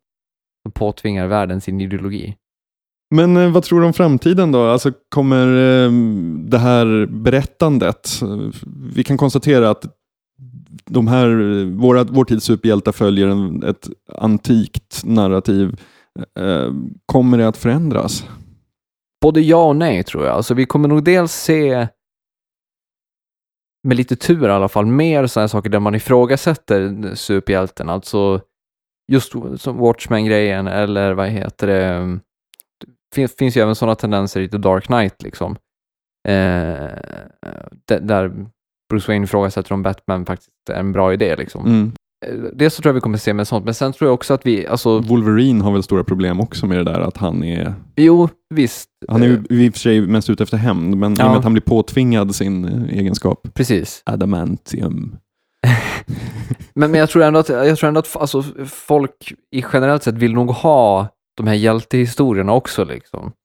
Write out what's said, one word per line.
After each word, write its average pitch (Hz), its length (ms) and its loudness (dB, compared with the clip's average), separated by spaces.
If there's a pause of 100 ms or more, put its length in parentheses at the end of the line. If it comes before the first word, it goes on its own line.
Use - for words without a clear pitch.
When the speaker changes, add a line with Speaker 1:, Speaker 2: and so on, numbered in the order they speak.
(640)
Speaker 1:
Som 107 80 -14
påtvingar 101 540 -4
världen 95 340 -4
sin 95 200 -6
ideologi. 98 560 -8 (800)
Speaker 2:
Men, 175 220 4
eh, 175 160 4
vad 175 100 4
tror 175 180 2
du 170 60 4
om 165 60 2
framtiden 170 600 2
då? 123 140 2
Alltså, 123 260 2 (160)
kommer, 131 380 2
eh, 127 460 4 (460)
det 107 200 0
här 113 520 2
berättandet, 123 960 0 (140)
eh, 101 160 -6 (560)
vi 123 100 0
kan 139 120 0
konstatera 131 540 2
att - 140 -4 (1040)
de 117 180 2
här, 123 200 4 (320)
eh, 95 60 -4
våra, 123 380 4
vår 127 200 2
tids 113 200 0
superhjältar 110 480 0
följer 98 360 2
en, 98 340 -2
ett - 260 -6 (300)
antikt - 840 0
narrativ. 98 760 0 (600)
Eh, 73 320 -2 (340)
kommer 123 320 4
det 113 100 2
att 110 80 -2
förändras? 135 680 -2 (960)
Speaker 1:
Både 156 180 4
ja 165 280 6
och 143 80 2
nej, 143 280 0
tror 73 200 -6
jag. 64 120 0
Alltså, 113 180 -2
vi 127 120 2
kommer 147 220 0
nog 151 160 2
dels 175 280 2
se, 135 560 0 (2000)
med 123 80 2
lite 123 200 0
tur 156 320 2
i - 20 2
alla 98 180 2
fall, 104 180 0
mer 143 400 2
såna 113 160 -2
här 107 60 0
saker 104 220 -4
där 104 100 0
man 104 140 0
ifrågasätter 107 1200 0
superhjälten. 95 720 -2
Alltså, 95 520 -2 (720)
just 135 200 0 (240)
som 123 220 -8
Watchmen-grejen, 107 880 0
eller 101 460 -2
vad 95 160 -2
heter 107 380 -6
det? 90 520 -2 (960)
Fin-, 131 140 0
finns 127 280 -2
ju 117 60 4
även 107 120 2
såna 113 200 0
tendenser 101 460 -4
i 95 80 -4
The 104 100 -6
Dark 95 280 0
Knight, 113 360 -2
liksom. - 340 -10 (720)
Eh, 87 600 0 (1000)
d-, 104 120 2
där 98 460 -2 (440)
Bruce 107 220 -2
Wayne 101 120 0
ifrågasätter 98 500 -2
om 98 80 -4
Batman 95 440 -6
faktiskt - 240 -10 (200)
är - 100 -8
en 98 120 -2
bra 92 200 2
idé, 95 240 0
liksom. - 300 -10
Speaker 2:
Mm. 113 260 2 (340)
Speaker 1:
Eh, 117 80 -10 (180)
det 151 180 2
så 156 120 -6
tror 151 80 4
jag 131 40 0
vi 123 60 -2
kommer 110 180 -2
se 107 160 -2
med 104 140 -2
sånt, 107 160 -4
men 113 100 -4
sen 135 180 -4
tror 147 160 0
jag 127 60 4
också 135 200 -2
att 131 120 -4
vi, 104 200 0
alltså 113 320 0
Speaker 2:
Wolverine 113 640 2
har 101 80 2
väl 98 100 2
stora 95 220 0
problem 92 360 -2
också - 260 -4
med 90 120 0
det 87 60 -2
där 85 160 -2
att 87 160 -6
han 87 280 -4
är 85 300 -6 (220)
Speaker 1:
Jo, 165 320 6 (260)
visst. 139 340 -2 (200)
Speaker 2:
Han 113 140 2
är 120 40 6
ju 123 80 4
Speaker 1:
Eh. 120 300 2
Speaker 2:
i 120 40 4
och 104 40 0
för - 80 -14
sig 110 200 4
mest 107 300 0
ute 110 120 0
efter 110 140 -2
hämnd, 98 400 0
men 104 160 0
i - 20 -2
och 101 40 -2
med 127 80 4
Speaker 1:
Ja. 131 120 4
Speaker 2:
att 127 60 0
han 113 80 2
blir 110 100 2
påtvingad 113 720 0
sin, 95 300 -4
eh, 101 340 -4
egenskap. - 560 -2
Speaker 1:
Precis. - 520 -2
Speaker 2:
Adamantium. - 1120 -4 (500)
Speaker 1:
<laughs> - 1080 -6
Men, 151 160 2
men 160 100 2
jag 156 100 2
tror 170 120 4
ändå 156 180 6
att, 156 80 -2
jag 147 300 2
tror 156 100 0
ändå 151 120 0
att 156 60 -6
f-, - 100 -14
alltså, 139 260 -2 (240)
folk - 680 -2 (180)
i 131 220 -6
generellt 139 300 2
sett 113 120 -2
vill 117 200 0
nog 123 160 0
ha 117 580 2 (280)
de 110 100 -4
här 107 80 2
hjältehistorierna 113 1000 0
också, 113 320 -2
liksom. - 480 -12 (120)